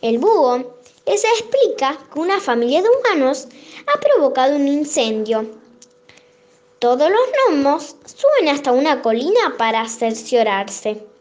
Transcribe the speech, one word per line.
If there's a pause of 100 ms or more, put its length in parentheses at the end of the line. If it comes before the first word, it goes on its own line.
El
búho (300)
les
explica (140)
que
una
familia
de
humanos (400)
ha
provocado
un
incendio. (1300)
Todos
los (280)
gnomos (100)
suben
hasta
una
colina
para
cerciorarse. (160)